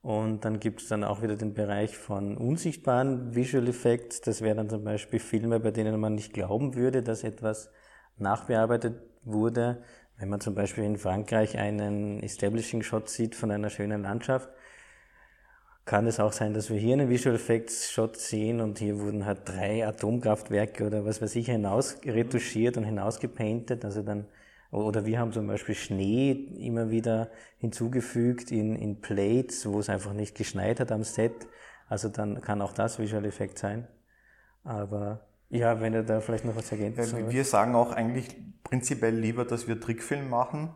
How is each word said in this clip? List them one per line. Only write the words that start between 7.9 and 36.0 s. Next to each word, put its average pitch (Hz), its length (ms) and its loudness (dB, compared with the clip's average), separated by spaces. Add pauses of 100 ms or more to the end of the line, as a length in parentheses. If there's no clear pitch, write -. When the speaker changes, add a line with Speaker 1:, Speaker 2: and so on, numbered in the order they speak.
Speaker 1:
nachbearbeitet 117 840 2 (220)
wurde. 117 580 2 (340)
Wenn 98 140 -6
man 101 100 -2
zum 104 140 -4
Beispiel 101 300 -2
in 104 140 0
Frankreich 107 600 2
einen 104 640 -2
Establishing 110 600 -2
Shot - 260 -2
sieht 113 260 -2
von 110 160 -2
einer 104 200 -2
schönen 104 320 -4
Landschaft, 117 460 -2 (1400)
kann 107 220 4
es 113 140 0
auch 107 120 4
sein, 107 220 -2
dass 107 160 -4
wir 110 60 0
hier 113 180 4
einen 139 140 4
Visual 123 280 4
Effects - 540 0
Shot 113 260 0
sehen 113 440 0
und 107 180 -2
hier 104 220 0
wurden 104 260 -2
halt 101 220 -2
drei 101 380 0
Atomkraftwerke 107 1000 0
oder 104 180 0
was 107 180 -2
weiß 107 140 -4
ich 117 100 0
hinaus 110 580 2
retuschiert 117 720 2
und 113 80 0
hinausgepaintet. 110 1000 -2
Also 104 180 -4
dann, 104 240 -4 (440)
oder 107 360 0
wir 110 120 2
haben 117 140 0
zum 107 140 -2
Beispiel 104 300 -2
Schnee 107 560 2
immer 117 580 -2
wieder 113 400 2 (260)
hinzugefügt 120 960 0
in, 110 240 2
in 107 260 -4
Plates, 110 680 2
wo 101 120 0
es 104 100 0
einfach 101 240 -2
nicht 104 240 -4
geschneit 104 440 0
hat 120 100 0
am 110 140 0
Set. - 420 0 (420)
Also 107 200 -2
dann 104 320 -4
kann 104 200 -2
auch 98 120 -2
das 110 260 0
Visual 104 260 -2
Effect 101 340 -4
sein. 113 280 -4 (800)
Aber 104 640 -4 (220)
ja, 117 320 4
wenn 110 140 2
ihr 113 80 4